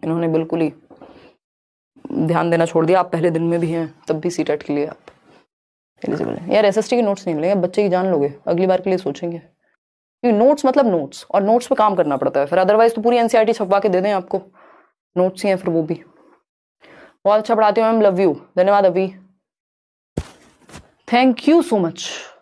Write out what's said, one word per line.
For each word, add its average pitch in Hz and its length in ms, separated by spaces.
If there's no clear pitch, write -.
इन्होंने 165 240
बिल्कुल 160 340
ही 151 120
ध्यान 165 380
देना 170 160
छोड़ 165 200
दिया। 185 140
आप 180 120
पहले 170 180
दिन 165 140
में 170 160
भी 165 120
हैं, 165 240
तब 160 80
भी 156 140
सीटेट 156 340
के - 100
लिए 143 140
आप - 100
एलिजिबल - 260
हैं। 175 200
यार, 208 120
एसएसटी 214 300
के 240 60
नोट्स 196 260
नहीं 165 80
मिलेंगे, 175 200
बच्चे 180 280
की 196 60
जान 185 220
लोगे, 143 220
अगली 175 200
बार 185 140
के 190 80
लिए 185 100
सोचेंगे। 170 380
क्योंकि - 1000
नोट्स 277 280
मतलब 262 220
नोट्स, 160 440
और 196 120
नोट्स 233 240
पे 269 80
काम 214 200
करना 151 220
पड़ता 135 220
है 139 60
फिर, 175 140
otherwise 220 360
तो 220 60
पूरी 240 160
एनसीईआरटी 226 360
छपवा 202 260
के 214 100
दे 180 120
दें 208 100
आपको, 185 300
नोट्स 185 260
ही 208 60
हैं 190 80
फिर 185 120
वो 165 140
भी। 156 200
बहुत 208 140
अच्छा 220 160
पढ़ाते 214 260
हो 220 100
मैम, 226 100
लव 196 200
यू, 160 200
धन्यवाद 196 280
अभी, 185 280
thank 254 360
you 330 240
so 202 120
much। - 220